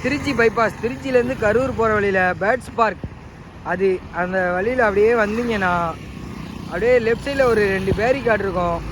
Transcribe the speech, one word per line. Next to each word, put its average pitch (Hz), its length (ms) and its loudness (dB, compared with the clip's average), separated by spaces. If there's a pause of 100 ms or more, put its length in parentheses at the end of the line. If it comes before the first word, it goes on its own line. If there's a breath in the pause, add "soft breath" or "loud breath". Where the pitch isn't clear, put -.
திருச்சி 277 300 -2
பைபாஸ், 226 480 2
திருச்சியிலேருந்து 247 640 -4
கரூர் 247 320 0
போற 220 160 2
வழியில 190 480 2
பேர்ட்ஸ் 226 340 -2
பார்க். 214 300 0 (580)
அது 180 360 0 (220)
அந்த 180 300 0
வழியில 226 340 2
அப்படியே 208 280 4
வந்தீங்கன்னா, 214 600 0 (920)
அப்படியே 214 320 2
லெஃப்ட் 226 260 0
சைடுல 277 180 2
ஒரு 220 200 4 (140)
ரெண்டு 190 240 0
பேரிகார்டு 233 460 2
இருக்கும். 175 340 -2 (100)